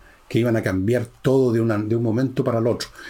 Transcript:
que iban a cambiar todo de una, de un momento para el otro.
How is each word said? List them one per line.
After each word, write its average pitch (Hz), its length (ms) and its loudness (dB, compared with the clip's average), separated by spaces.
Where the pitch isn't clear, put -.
que 113 100 0
iban 117 160 0
a 104 80 0
cambiar 107 420 0
todo 131 300 2
de 113 100 2
una, 110 160 0
de 107 180 -2
un 117 80 0
momento 127 400 0
para 117 160 0
el 117 80 0
otro. 104 220 -2